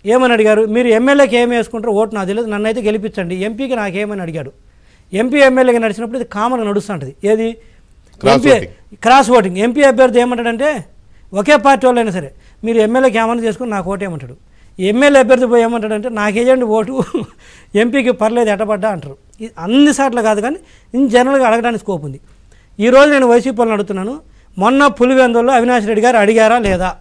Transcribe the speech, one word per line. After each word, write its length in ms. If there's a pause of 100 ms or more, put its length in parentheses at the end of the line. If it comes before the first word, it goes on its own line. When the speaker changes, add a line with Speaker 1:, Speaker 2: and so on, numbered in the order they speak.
Speaker 1:
ఏమని 260
అడిగారు, 300
"మీరు 260
ఎమ్మెల్యేకి 480
ఏం 140
వేసుకుంటారో 420
ఓటు 220
నాకు 120
తెలియదు, 220
నన్ను 200
అయితే 120
గెలిపించండి, 560
ఎంపీకి 400
నాకేమని" 460
అడిగాడు. 300 (600)
ఎంపీ 260
ఎమ్మెల్యేగా 400
నడిచినప్పుడు 400
ఇది 100
కామన్గా 380
నడుస్తుంటది. 580
ఏది? 280 (680)
Speaker 2:
క్రాస్ 160
Speaker 1:
ఎంపీ 160
Speaker 2:
ఓటింగ్. 500
Speaker 1:
క్రాస్ 280
ఓటింగ్. 260
ఎంపీ 260
అభ్యర్థి 380
ఏమంటాడంటే, 640 (500)
ఒకే 220
పార్టీ 300
వాళ్ళైనా 240
సరే, 220 (320)
"మీరు 140
ఎమ్మెల్యేకి 400
ఏమన్నా 260
చేసుకుని 260
నాకు 200
ఓటేయమంటాడు." 460 (460)
ఎమ్మెల్యే 380
అభ్యర్థి 260
పోయి 160
ఏమంటాడంటే, 460
"నాకేయండి 560
ఓటు, 380 (720)
ఎంపీకి 380
పర్లేదు 380
ఎట్టబడ్డా" 380
అంటారు. 280 (240)
ఇది 180
అన్ని 340
సార్లు 300
కాదు 180
కానీ 160 (380)
in 140
జనరల్గా 380
అడగడానికి 360
స్కోప్ 220
ఉంది. 160 (600)
ఈరోజు 300
నేను 160
వైసీపీ 300
వాళ్ళని 160
అడుగుతున్నాను, 480 (380)
మొన్న 280
పులివెందుల్లో 680
అవినాష్ 340
రెడ్డి 160
గారు 140
అడిగారా 420
లేదా? 420